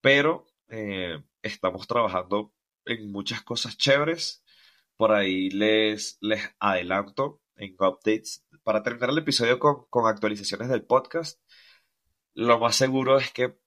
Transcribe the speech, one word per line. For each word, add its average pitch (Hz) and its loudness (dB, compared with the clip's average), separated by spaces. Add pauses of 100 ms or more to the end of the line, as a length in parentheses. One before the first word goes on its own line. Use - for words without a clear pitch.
pero, 139 2 (200)
eh, 95 -8 (220)
estamos 92 -6
trabajando 104 -2 (300)
en 110 -8
muchas 101 -8
cosas 120 -8
chéveres. 147 0 (540)
Por 110 4
ahí 95 2
les, 107 0
les 104 -2 (180)
adelanto 101 -2 (120)
en 95 -14
updates. 101 -2 (160)
Para 107 0
terminar 123 -4
el 156 0
episodio 127 0
con, 147 0
con 117 2
actualizaciones 107 -4
del 123 -2
podcast, 151 -2 (960)
lo 117 4
más 113 2
seguro 131 4
es 131 -4
que 127 -4